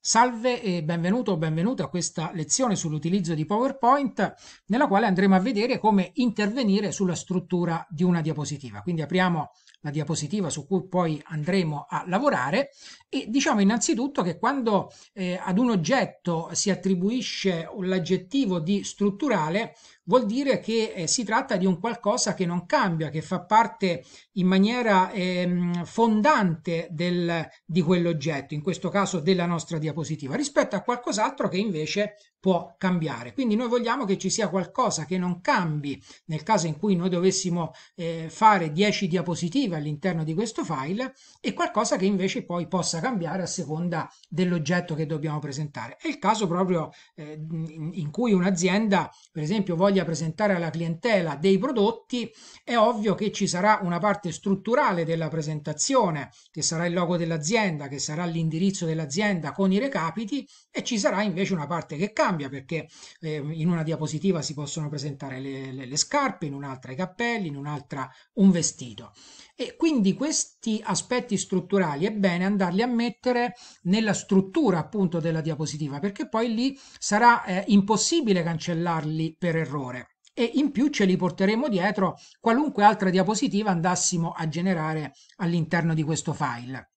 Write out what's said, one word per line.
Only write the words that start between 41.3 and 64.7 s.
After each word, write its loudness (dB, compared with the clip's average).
e -4
qualcosa 0
che 0
invece 0
poi -4
possa -2
cambiare -2
a -4
seconda -4
dell'oggetto 0
che -2
dobbiamo -4
presentare. -8
È -10
il -4
caso 2
proprio, 0
eh, -14
in, -8
in -6
cui 2
un'azienda, 2
per -6
esempio, 0
voglia 4
presentare 0
alla -2
clientela 0
dei 4
prodotti, 0
è -2
ovvio 4
che -2
ci 0
sarà 4
una 0
parte 0
strutturale 0
della -2
presentazione, 0
che -10
sarà -2
il 0
logo 0
dell'azienda, 0
che -10
sarà -4
l'indirizzo 0
dell'azienda -2
con 2
i 4
recapiti, -4
e -6
ci -2
sarà 0
invece -2
una -4
parte -6
che -4
cambia, 0
perché, -8
eh, -6
in -2
una 0
diapositiva -2
si -8
possono -6